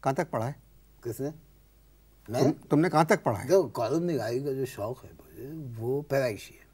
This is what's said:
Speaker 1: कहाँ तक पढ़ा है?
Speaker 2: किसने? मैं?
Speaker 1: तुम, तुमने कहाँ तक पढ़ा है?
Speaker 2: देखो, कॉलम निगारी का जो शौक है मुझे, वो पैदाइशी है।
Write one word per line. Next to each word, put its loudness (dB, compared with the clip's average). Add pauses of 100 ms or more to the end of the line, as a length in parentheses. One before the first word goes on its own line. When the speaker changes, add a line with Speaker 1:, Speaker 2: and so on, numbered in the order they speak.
Speaker 1:
कहाँ 0
तक -2
पढ़ा -2
है? -6 (480)
Speaker 2:
किसने? -6 (960)
मैं? 0
Speaker 1:
तुम, 6 (180)
तुमने 4
कहाँ 6
तक 4
पढ़ा 0
है? -8
Speaker 2:
देखो, 6
कॉलम -2
निगारी -2
का -4
जो -2
शौक -8
है -20
मुझे, -16 (280)
वो -2
पैदाइशी -2
है। -20